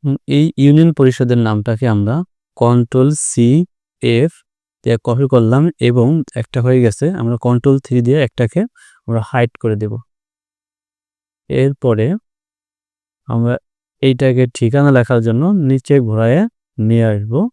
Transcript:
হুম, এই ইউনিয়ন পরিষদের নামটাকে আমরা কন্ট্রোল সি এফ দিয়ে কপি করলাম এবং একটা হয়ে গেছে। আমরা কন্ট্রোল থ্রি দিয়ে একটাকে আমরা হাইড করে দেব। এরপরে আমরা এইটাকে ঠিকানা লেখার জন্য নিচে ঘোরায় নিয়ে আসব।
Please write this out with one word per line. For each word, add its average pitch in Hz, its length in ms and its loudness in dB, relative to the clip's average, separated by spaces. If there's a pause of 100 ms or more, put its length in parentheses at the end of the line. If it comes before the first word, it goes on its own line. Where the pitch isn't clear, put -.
হুম, 139 120 -2 (200)
এই 147 80 2 (180)
ইউনিয়ন 156 360 6
পরিষদের 123 480 2
নামটাকে 110 380 -4 (100)
আমরা 104 200 -2 (420)
কন্ট্রোল 120 520 0 (200)
সি 117 200 0 (540)
এফ 123 300 0 (500)
দিয়ে 117 140 -2 (100)
কপি 120 260 -2
করলাম 123 300 4 (260)
এবং 120 200 2 (320)
একটা - 240 -8
হয়ে 127 200 2
গেছে। 117 220 -2 (140)
আমরা 117 160 -2 (100)
কন্ট্রোল 123 380 2
থ্রি 123 220 -2
দিয়ে 139 200 0
একটাকে 120 340 -4 (440)
আমরা 117 160 -4 (100)
হাইড 120 220 -2 (100)
করে 110 200 -2
দেব। 107 100 -6 (1600)
এরপরে 131 560 0 (1200)
আমরা 117 260 -2 (480)
এইটাকে 131 420 2 (100)
ঠিকানা 143 420 0
লেখার 120 300 0
জন্য 117 160 0 (260)
নিচে 135 320 0
ঘোরায় 113 400 0 (380)
নিয়ে 113 340 2
আসব। 104 200 -6 (200)